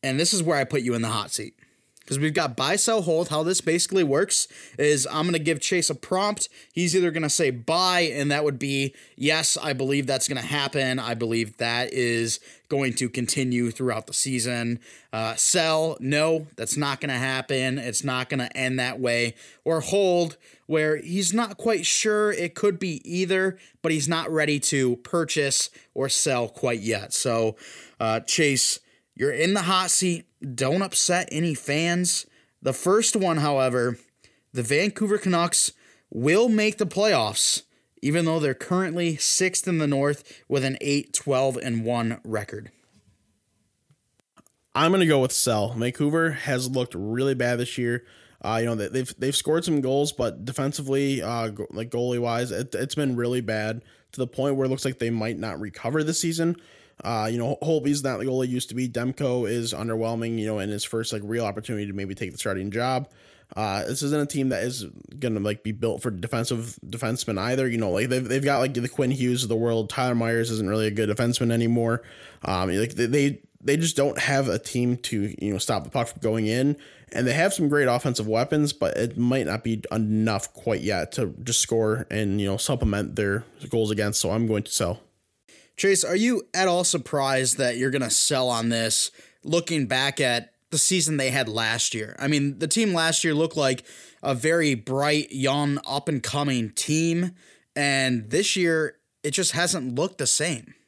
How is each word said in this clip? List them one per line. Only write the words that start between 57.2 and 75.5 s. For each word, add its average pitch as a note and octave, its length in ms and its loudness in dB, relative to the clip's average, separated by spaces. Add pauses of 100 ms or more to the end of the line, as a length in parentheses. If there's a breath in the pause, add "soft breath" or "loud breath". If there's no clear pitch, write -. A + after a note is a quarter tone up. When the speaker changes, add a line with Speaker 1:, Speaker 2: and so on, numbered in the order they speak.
Speaker 2:
you A#2+ 80 -2
know, A#2+ 240 -2
Holtby's C#3+ 400 2
not B2+ 160 -2
the A2+ 80 -4
goalie C3 200 0
he B2 60 -2
used B2 160 -2
to A2 60 -10
be. B2+ 120 -2
Demko B2 640 -2
is A2+ 240 -2
underwhelming, A2+ 680 -2
you G#2+ 80 -2
know, G#2+ 120 -2
in G2 100 -4
his G#2 160 -4
first, A2+ 300 -4
like, G#2 100 -6
real A2+ 220 -2
opportunity G#2 400 -4
to G2+ 80 -8
maybe G2 200 -6
take F#2 180 -8
the E2+ 40 -12
starting G2 340 -4
job. B2+ 400 -2 (460 soft breath)
Uh, G2 280 -2
this - 180 -4
isn't D3 200 0
a C#3+ 40 0
team C#3 240 0
that G2+ 120 -2
is A#2 220 -4 (340)
gonna, A2+ 220 -2
like, G#2 220 -2
be A2 100 -6
built A2 300 -2
for A#2+ 80 -2
defensive A2+ 760 -4
defensemen A2+ 520 -4
either. B2+ 300 0
You A#2 100 0
know, G#2+ 120 0
like, G#2 180 2
they've, B2+ 180 0
they've C3+ 180 0
got, C#3+ 140 2
like, C3+ 160 0
the B2 140 -2
Quinn B2+ 220 0
Hughes B2+ 320 0
of A#2 60 -2
the A2+ 80 0
world. A2+ 320 0
Tyler B2+ 260 0
Myers A#2 360 0
isn't A2 180 -2
really A2 180 0
a G#2+ 40 0
good G#2 180 0
defenseman A#2+ 420 0
anymore. A#2 520 2 (420 loud breath)
Um, F#2 260 0
like, G#2+ 240 0
they, A#2+ 120 2
they, C#3+ 360 0 (200)
they C#3+ 160 2
just E3 180 0
don't C#3+ 220 2
have C3+ 300 2
a G2+ 100 2
team B2 400 0
to, G#2 400 -2
you G#2 140 -2